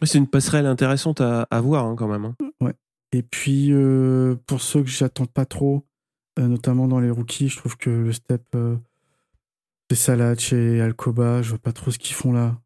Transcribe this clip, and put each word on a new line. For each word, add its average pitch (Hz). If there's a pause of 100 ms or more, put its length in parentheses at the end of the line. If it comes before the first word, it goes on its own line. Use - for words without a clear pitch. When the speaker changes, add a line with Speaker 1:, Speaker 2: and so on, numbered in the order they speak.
Speaker 1:
C'est 151
une 139
passerelle 139
intéressante 135
à, 120
à 117
voir, 135
hein, 113
quand 110
même, 104
hein. 120 (260)
Speaker 2:
Ouais. - (380)
Et 123
puis, 139
euh, 131 (120)
pour 131
ceux 147
que 131
j'attends 131
pas -
trop, 143 (520)
euh, 123
notamment 123
dans 127
les 123
rookies, 117
je -
trouve -
que -
le 117
step, 120 (120)
euh, 117 (1120)
de 131
Salah 120 (180)
et 117
Alcoba, 120
je 117
vois 113
pas 117
trop -
ce 117
qu'ils -
font 127
là. 120